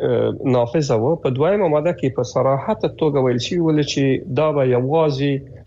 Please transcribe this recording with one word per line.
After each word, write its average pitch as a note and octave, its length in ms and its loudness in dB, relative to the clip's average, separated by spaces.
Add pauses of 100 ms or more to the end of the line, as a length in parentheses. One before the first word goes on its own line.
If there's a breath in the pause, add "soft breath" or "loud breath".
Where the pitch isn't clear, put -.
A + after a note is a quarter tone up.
اه، A2+ 480 0
نافذه C3+ 460 0
وه، D#3 220 0
په D3+ 140 -2
دویمه F#3 360 2
ماده D3+ 260 0
کې C3 180 -2
په B2 140 -2
صراحت C3+ 540 0
توګه D3 400 0
ویل B2 240 0
شوي F3+ 100 -2
ول D#3+ 240 2
چې C#3 200 -2 (360)
دا D#3 120 2
به C#3+ 120 0 (120)
یوازې C#3+ 560 0 (360 loud breath)